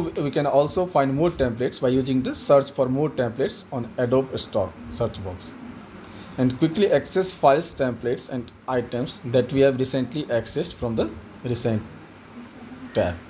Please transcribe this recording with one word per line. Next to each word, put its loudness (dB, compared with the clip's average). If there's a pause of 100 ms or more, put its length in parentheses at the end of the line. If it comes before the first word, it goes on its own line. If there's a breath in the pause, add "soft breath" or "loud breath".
(220)
we 0
can 0
also 4
find 2
more 4
templates -2
by 2
using 2
the -4
search 4
for 0
more 0
templates -2
on -6
Adobe 2
Stock -2 (200)
search -4
box, -10 (880 loud breath)
and 2
quickly 4
access 2
files, 4
templates -2
and -6 (160)
items -2
that 2
we 4
have 6
recently -2
accessed -2
from -4
the 0 (340)
recent 0 (1120)
tab. 2 (140)